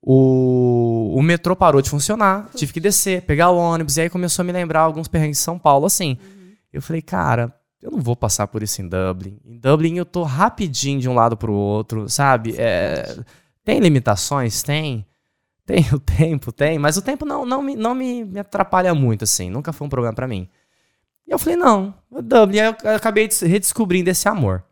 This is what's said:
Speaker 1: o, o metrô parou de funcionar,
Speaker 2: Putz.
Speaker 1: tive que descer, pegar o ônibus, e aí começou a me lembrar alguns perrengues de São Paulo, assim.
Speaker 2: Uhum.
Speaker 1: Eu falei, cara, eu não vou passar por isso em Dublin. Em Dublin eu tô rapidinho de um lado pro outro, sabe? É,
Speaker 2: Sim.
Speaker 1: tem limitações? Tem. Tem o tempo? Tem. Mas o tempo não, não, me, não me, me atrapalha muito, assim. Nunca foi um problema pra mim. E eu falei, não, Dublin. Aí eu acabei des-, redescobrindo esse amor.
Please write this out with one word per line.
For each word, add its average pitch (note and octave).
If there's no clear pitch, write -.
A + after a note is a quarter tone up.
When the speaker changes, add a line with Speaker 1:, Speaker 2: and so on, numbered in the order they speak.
Speaker 1:
o, B2
o C3+
metrô E3+
parou D#3
de C3+
funcionar, G3+
Speaker 2:
Putz. -
Speaker 1:
tive -
que E3+
descer, F#3
pegar E3
o F3+
ônibus, E3
e D#3+
aí E3+
começou F3+
a F3
me F3+
lembrar E3
alguns D#3+
perrengues D#3
de -
São E3+
Paulo, C#3+
assim. D3
Speaker 2:
Uhum. F#3+
Speaker 1:
Eu C#3+
falei, E3
cara, B2
eu -
não C#4+
vou B2
passar G#2
por G#2+
isso G#2
em F2+
Dublin. F#2
Em A#2
Dublin D#3
eu F3
tô F3
rapidinho C#3+
de B2+
um B2+
lado A2+
pro G#2+
outro, G#2
sabe? A#2+
É, E2+
Speaker 2:
Sim. A#2
Speaker 1:
tem B3+
limitações? C3
Tem. C#3+
Tem F3
o C#3
tempo? D#3
Tem. D3+
Mas D3
o G3
tempo C#4
não, C#4+
não, C4
me, C#4
não A3+
me, B3
me G3
atrapalha F#3
muito, B2
assim. F#2+
Nunca D3
foi C#3+
um C#3+
problema A#2+
pra B2+
mim. F#2+
E -
eu -
falei, E4+
não, G#3
Dublin. A3+
Aí A3
eu G#3+
acabei A3
des-, -
redescobrindo F#3
esse F#3
amor. G#2